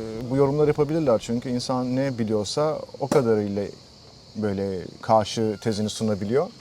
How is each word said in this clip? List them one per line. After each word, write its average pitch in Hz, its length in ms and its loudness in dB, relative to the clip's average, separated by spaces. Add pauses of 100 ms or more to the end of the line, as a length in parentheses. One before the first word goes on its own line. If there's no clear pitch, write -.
(320)
bu 135 40 0
yorumları 139 320 4
yapabilirler. 147 560 2
Çünkü 123 260 -4
insan 127 460 -2
ne 131 240 -2
biliyorsa 117 580 0 (220)
o 131 80 -4
kadarıyla 107 560 2 (720)
böyle 98 440 -2 (220)
karşı 110 600 2
tezini 107 280 -2
sunabiliyor. 107 580 0 (140)